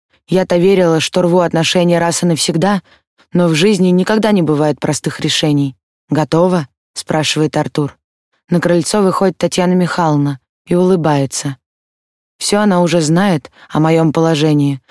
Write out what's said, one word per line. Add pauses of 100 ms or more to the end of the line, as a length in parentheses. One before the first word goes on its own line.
(320)
Я-то
верила,
что
рву
отношения
раз
и
навсегда, (500)
но
в
жизни
никогда
не
бывает
простых
решений. (340)
"Готова?" (240)
спрашивает
Артур. (520)
На
крыльцо
выходит
Татьяна
Михайловна (260)
и
улыбается. (800)
Всё
она
уже
знает (180)
о
моём
положении,